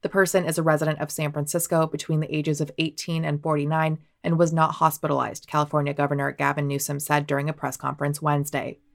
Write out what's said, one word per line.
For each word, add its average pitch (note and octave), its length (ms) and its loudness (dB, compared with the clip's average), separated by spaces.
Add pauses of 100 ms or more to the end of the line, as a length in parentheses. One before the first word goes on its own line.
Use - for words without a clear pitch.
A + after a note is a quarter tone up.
The - 60 -2
person F#3 360 4
is E3 140 0
a E3 40 2
resident D#3 360 2
of D3+ 100 -4
San D3+ 220 -2
Francisco D#3+ 560 0
between D#3 320 -2
the D#3 160 -2
ages D3+ 260 0
of D3 160 -2
eighteen D#3+ 480 -4
and D3 160 -2
forty-nine D#3 560 0 (260)
and E3 140 2
was E3 160 4
not D#3 200 2
hospitalized, D3 720 0
California D3 480 0
Governor C#3+ 380 0
Gavin C#3+ 340 0
Newsom C#3 320 -2
said D3 260 0
during C#3+ 240 0
a D#3 40 -4
press - 240 -6
conference C#3+ 440 -4
Wednesday. D3 560 -2 (180)